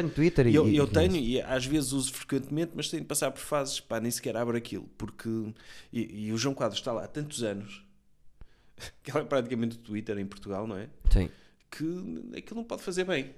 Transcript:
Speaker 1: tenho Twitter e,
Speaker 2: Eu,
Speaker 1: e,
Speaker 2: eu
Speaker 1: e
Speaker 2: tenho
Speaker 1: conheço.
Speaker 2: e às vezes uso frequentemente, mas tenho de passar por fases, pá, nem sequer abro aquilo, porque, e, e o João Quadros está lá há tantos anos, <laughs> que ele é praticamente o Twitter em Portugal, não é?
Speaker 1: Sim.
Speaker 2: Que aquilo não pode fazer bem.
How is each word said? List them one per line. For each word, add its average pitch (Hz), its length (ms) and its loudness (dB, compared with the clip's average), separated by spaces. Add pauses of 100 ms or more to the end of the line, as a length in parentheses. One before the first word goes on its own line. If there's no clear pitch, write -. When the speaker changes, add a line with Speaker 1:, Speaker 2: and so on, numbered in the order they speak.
Speaker 1:
tenho 165 120 0
Twitter 147 340 6
e, 147 60 8
Speaker 2:
Eu, 147 140 8
Speaker 1:
e, 151 80 6
Speaker 2:
eu 143 100 6
Speaker 1:
e - 40 -2
Speaker 2:
tenho 160 200 6
Speaker 1:
conheço. 147 180 2
Speaker 2:
e 123 140 2
às 127 240 -2
vezes 135 260 0
uso 131 200 -2
frequentemente, 147 640 -2
mas 147 140 -4
tenho 156 140 -6
de - 60 -12
passar 151 220 0
por - 100 -12
fases, 139 400 -2
pá, 113 200 -4
nem 117 100 0
sequer 120 260 -4
abro 117 200 0
aquilo, 107 400 -6
porque, 110 320 -8 (640)
e, 107 340 -4
e 107 60 -2
o 113 60 -2
João 135 160 0
Quadros 113 260 -2
está - 120 -6
lá 110 120 -4
há - 40 -12
tantos 147 340 -6
anos, 101 420 -4 (540)
<laughs> - 640 -18
que - 80 -12
ele 135 100 0
é 147 40 -4
praticamente 117 520 0
o - 40 -18
Twitter 104 380 -4
em 98 80 -4
Portugal, 101 400 -6
não 107 120 -6
é? 104 100 -10 (240)
Speaker 1:
Sim. 92 160 6 (400)
Speaker 2:
Que 160 720 -8
aquilo - 220 -12
não 226 40 -8
pode - 180 -8
fazer 185 220 -2
bem. 143 340 -2